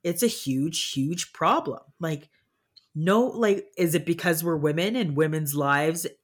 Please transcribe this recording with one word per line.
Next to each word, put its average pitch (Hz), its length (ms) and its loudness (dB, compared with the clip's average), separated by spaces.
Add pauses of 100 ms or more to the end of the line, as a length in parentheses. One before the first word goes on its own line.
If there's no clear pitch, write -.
it's 170 180 0
a - 60 4
huge, 139 640 -2
huge 151 400 -2
problem. 190 480 0 (180)
Like, 156 300 -6 (680)
no, 190 300 2
like, 220 420 0 (100)
is 175 200 2
it 151 100 -2
because 170 380 0
we're 170 120 0
women 156 380 0
and 170 220 0
women's 156 360 0
lives 147 540 0 (180)